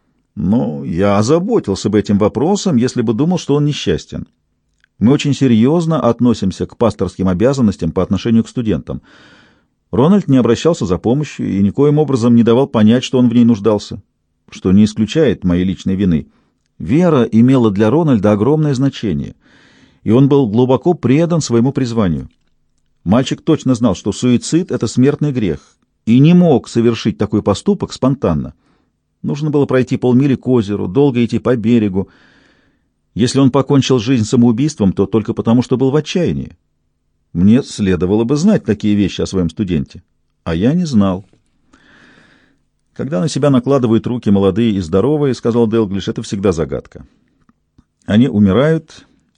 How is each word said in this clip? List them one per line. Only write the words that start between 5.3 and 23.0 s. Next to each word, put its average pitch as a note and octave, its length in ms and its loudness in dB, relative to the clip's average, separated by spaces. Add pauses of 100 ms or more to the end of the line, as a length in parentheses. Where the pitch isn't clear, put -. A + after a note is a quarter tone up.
серьезно C#3 640 2
относимся A#2 640 0
к - 120 -20
пасторским G2 500 -2
обязанностям G2 640 0
по F#2 100 -2
отношению A2+ 420 0
к - 60 -8
студентам. E2+ 520 -6 (920)
Рональд E3+ 360 0
не C3+ 100 2
обращался A#2+ 480 0
за F2 120 -2
помощью B2 520 -4
и G2 120 -2
никоим C#3 360 2
образом B2 380 2
не A#2 80 4
давал A#2+ 240 2
понять, A#2 360 2
что - 140 -4
он B2 100 2
в A2+ 60 0
ней A#2+ 100 4
нуждался, G#2+ 580 0 (500)
что - 200 -2
не G#2 140 6
исключает A2 580 0
моей F2+ 200 0
личной F#2+ 320 -4
вины. F2+ 320 0 (500)
Вера D3 460 2
имела A#2 480 4
для G#2+ 180 2
Рональда B2 420 2
огромное C#3+ 420 0
значение, A#2+ 640 -4 (680)
и G2 80 -2
он C3 180 4
был C#3 180 2
глубоко B2 460 0
предан D#3+ 480 0
своему A#2+ 320 0
призванию. G#2+ 560 -4 (720)